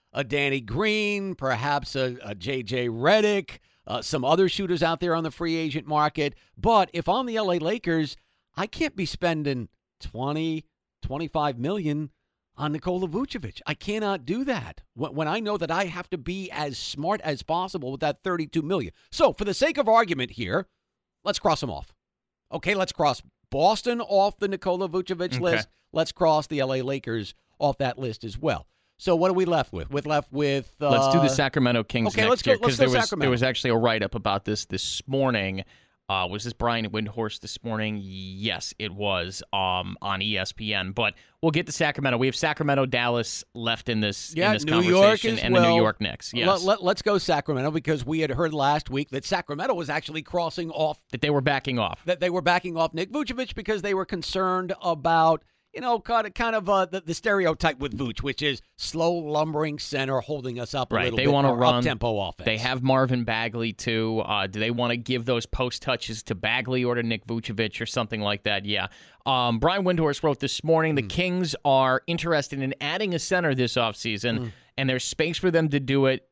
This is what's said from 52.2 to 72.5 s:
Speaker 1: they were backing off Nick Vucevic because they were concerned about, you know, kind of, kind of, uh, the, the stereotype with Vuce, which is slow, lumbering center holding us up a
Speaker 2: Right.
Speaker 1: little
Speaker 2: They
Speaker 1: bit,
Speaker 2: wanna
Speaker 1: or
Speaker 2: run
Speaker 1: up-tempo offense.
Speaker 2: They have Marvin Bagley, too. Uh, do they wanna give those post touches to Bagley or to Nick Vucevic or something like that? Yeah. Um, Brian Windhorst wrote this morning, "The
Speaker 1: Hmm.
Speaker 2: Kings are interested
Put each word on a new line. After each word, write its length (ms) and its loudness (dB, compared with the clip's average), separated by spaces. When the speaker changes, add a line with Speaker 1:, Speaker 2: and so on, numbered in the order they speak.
Speaker 1:
they 100 0
were 120 -2
backing 340 2
off 180 0
Nick 180 -4
Vucevic 420 -4
because 280 -4
they 120 -2
were 120 -2
concerned 640 -2
about, 600 4
you 80 -10
know, 180 0
kind 260 0
of, 60 -12
kind 240 0
of, 120 -2
uh, 180 4
the, 160 -6
the 100 -4
stereotype 640 2
with 180 -6
Vuce, 260 -4
which 180 -4
is 220 -2
slow, 340 0
lumbering 640 -2
center 400 -2
holding 400 -6
us 140 -8
up 180 -4
a 60 0
Speaker 2:
Right. 80 2
Speaker 1:
little 140 0
Speaker 2:
They 80 2
Speaker 1:
bit, 60 6
Speaker 2:
wanna 200 6
Speaker 1:
or 60 0
Speaker 2:
run 180 4
Speaker 1:
up-tempo 500 0
offense. 200 -10
Speaker 2:
They 100 2
have 260 -2
Marvin 420 4
Bagley, 500 -2
too. 500 0
Uh, 220 0
do 120 -8
they 120 0
wanna 260 0
give 300 -2
those 180 0
post 380 -4
touches 420 -4
to 100 -4
Bagley 500 0
or 100 0
to 80 0
Nick 240 -4
Vucevic 560 -4
or 40 -4
something 360 -4
like 220 -2
that? 200 -2
Yeah. 220 -2
Um, 320 2
Brian 260 2
Windhorst 380 2
wrote 180 2
this 240 -4
morning, 300 4
"The 80 2
Speaker 1:
Hmm. 60 -8
Speaker 2:
Kings 460 -2
are 400 4
interested 560 -2